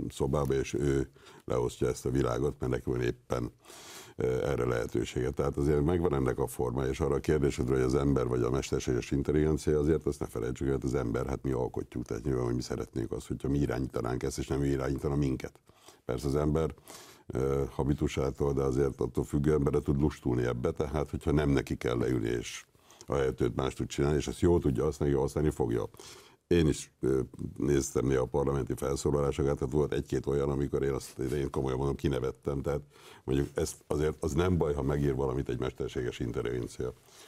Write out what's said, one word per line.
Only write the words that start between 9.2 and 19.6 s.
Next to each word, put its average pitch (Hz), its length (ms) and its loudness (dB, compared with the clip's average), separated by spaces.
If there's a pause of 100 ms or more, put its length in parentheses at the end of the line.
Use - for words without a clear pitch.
azért 76 280 2
azt 73 140 -2
ne - 60 -4
felejtsük, 64 440 -4
hogy 67 120 0
az 62 120 -2
ember, 62 320 0
hát 65 160 -4
mi 67 80 0
alkotjuk, 62 540 -2
tehát 57 180 -6
nyilván, 64 220 0
hogy 60 100 0
mi 62 80 -2
szeretnénk - 500 -4
azt, - 140 -6
hogyha 64 220 -4
mi 71 100 2
irányítanánk 62 640 0
ezt, 67 160 -2
és 69 80 -4
nem 69 160 0
ő 69 40 2
irányítana 69 500 0
minket. 127 440 -2 (440)
Persze 64 220 -2
az 69 100 2
ember, 76 380 2 (520)
ö, 67 440 0
habitusától, 71 840 0
de 67 100 0
azért 67 380 2
attól 62 240 -2
függő 73 280 2
emberre 71 280 4